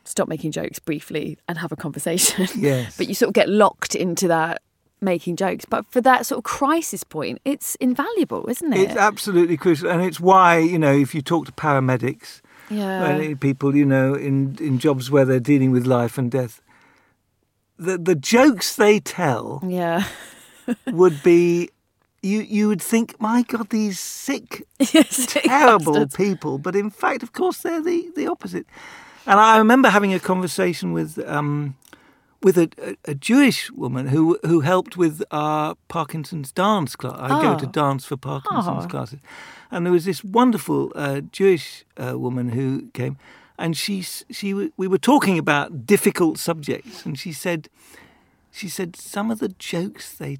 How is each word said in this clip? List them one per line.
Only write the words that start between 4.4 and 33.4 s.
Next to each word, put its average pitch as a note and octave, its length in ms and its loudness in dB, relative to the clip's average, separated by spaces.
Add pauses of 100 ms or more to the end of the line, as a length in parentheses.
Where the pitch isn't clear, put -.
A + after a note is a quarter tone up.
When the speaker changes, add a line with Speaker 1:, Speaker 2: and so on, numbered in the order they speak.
Speaker 1:
making F3 360 -2
jokes. F3+ 300 -4
But G#3+ 240 -4
for B3 100 0
that B3 260 4
sort A#3+ 120 -6
of A#3 60 -8
crisis D4 600 -2
point, - 400 -8
it's - 320 -6
invaluable, C#4+ 720 -2
isn't C4+ 240 -4
it? G3 80 4
Speaker 2:
It's G3+ 160 0
absolutely F#3+ 600 2
crucial. E3+ 320 0
And F3 120 0
it's F3+ 160 -4
why, F3+ 400 8
you E3+ 200 2
know, D3 160 4
if C#3+ 200 2
you D#3 60 -4
talk D#3 260 -2
to C3 60 -18
paramedics, C3 880 -2 (300)
Speaker 1:
Yeah. F#3+ 340 -4
Speaker 2:
uh, D3+ 340 -2
people, C#3 380 0
you D3 80 4
know, C3+ 300 2
in, C#3 440 -2
in C#3 200 -2
jobs C3+ 320 0
where C#3 160 6
they're C3 120 2 (140)
dealing C3 180 4
with B2 160 2
life A#2+ 300 0
and B2 140 -4
death, B2 320 -6 (1160)
the, F3+ 200 -4
the F3 160 0
jokes A#3 600 4
they G#3 240 6
tell C#3 680 -4
Speaker 1:
Yeah. F3+ 380 -2 (420)
<laughs> - 460 -10
Speaker 2:
would E3 300 4
be, F3 480 4 (520)
you, G3+ 180 -2
you G#3 280 0
would G3+ 140 -2
think, - 380 -2
"My A3+ 220 2
God, A#3 280 -6
these G#3+ 300 -2
sick, - 720 -10
Speaker 1:
<laughs> - 60 -12
Yes, - 380 4
sick C4+ 280 -2
Speaker 2:
terrible A#3 480 6
Speaker 1:
bastards. D3 240 0
Speaker 2:
people." E3 420 -2
But F3 160 -6
in G3+ 160 -2
fact, C4 320 -4
of A#3+ 100 -14
course, F4+ 260 -2
they're E4+ 240 -6
the, F4 340 -4
the D4+ 100 -4
opposite. F#3+ 400 -8 (600)
And G3+ 140 6
I A3 180 8
remember A3+ 320 6
having G3+ 240 4
a F3+ 60 -2
conversation F#3 720 -2
with, D#3+ 260 -6 (100)
um, D3 460 -4 (680)
with F#3+ 160 4
a, E3 100 4 (380)
a, - 60 -6
a - 20 -4
Jewish A#3+ 580 2